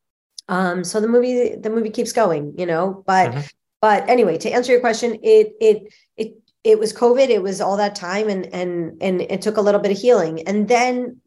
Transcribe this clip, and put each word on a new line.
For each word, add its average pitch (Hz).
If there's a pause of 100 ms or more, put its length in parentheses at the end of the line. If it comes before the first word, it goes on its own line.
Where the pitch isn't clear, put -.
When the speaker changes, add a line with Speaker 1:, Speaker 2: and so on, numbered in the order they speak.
(480)
Speaker 1:
um, 180
so 208
the 220
movie, 247
the 214
movie 220
keeps 240
going, 156
you 180
know, 180
but, 185
Speaker 2:
Mm-hmm. 139 (400)
Speaker 1:
but 214
anyway, 208
to -
answer 247
your 240
question, 226
it, 220
it, 220 (220)
it, 220 (300)
it 220
was 214
covid. 247
It 208
was 190
all 190
that 202
time 196
and, 190
and, 175
and 185
it -
took 214
a 214
little 202
bit 202
of 196
healing. 170
And 208
then 247